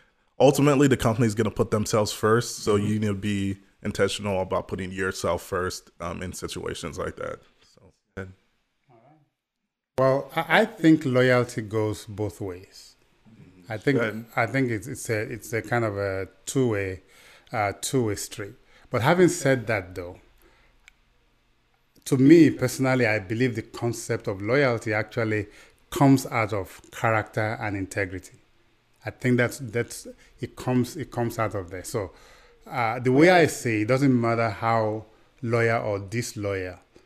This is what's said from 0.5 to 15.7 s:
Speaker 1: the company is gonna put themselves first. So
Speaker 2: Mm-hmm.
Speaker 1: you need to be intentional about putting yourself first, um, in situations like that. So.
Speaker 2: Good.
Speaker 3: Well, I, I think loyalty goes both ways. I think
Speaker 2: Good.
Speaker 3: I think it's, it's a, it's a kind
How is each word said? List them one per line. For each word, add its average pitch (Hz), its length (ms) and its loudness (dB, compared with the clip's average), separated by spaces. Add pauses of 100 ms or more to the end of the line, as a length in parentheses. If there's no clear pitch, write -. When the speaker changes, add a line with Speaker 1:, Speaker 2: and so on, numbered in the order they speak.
Speaker 1:
the 123 100 4 (100)
company 113 200 2
is 101 80 -2
gonna 107 160 0 (100)
put 104 100 0
themselves 107 400 0
first. 113 380 2 (160)
So 110 120 2
Speaker 2:
Mm-hmm. 104 100 0
Speaker 1:
you 107 120 -2
need 107 80 -2
to 104 60 -2 (200)
be 98 240 -2 (260)
intentional 101 580 -2
about 92 260 -4
putting 95 240 -8
yourself 92 520 -2
first, 90 380 -6 (180)
um, 87 260 -8
in 90 80 -8
situations 82 720 -10
like 82 140 -8
that. - 200 -10 (380)
So. - 60 -20 (360)
Speaker 2:
Good. 95 140 -12 (1700)
Speaker 3:
Well, 135 360 2
I, 165 260 2
I 226 40 4
think 160 400 4
loyalty 123 560 2
goes 107 440 -4
both 104 360 -8
ways. 95 540 -14 (720)
I 110 80 -6
think 127 220 2
Speaker 2:
Good. 113 260 -4 (100)
Speaker 3:
I 120 120 2
think 127 240 0
it's, 101 160 -6
it's - 220 -10
a, 110 100 0 (160)
it's - 180 -12
a 110 80 -2
kind 120 240 -2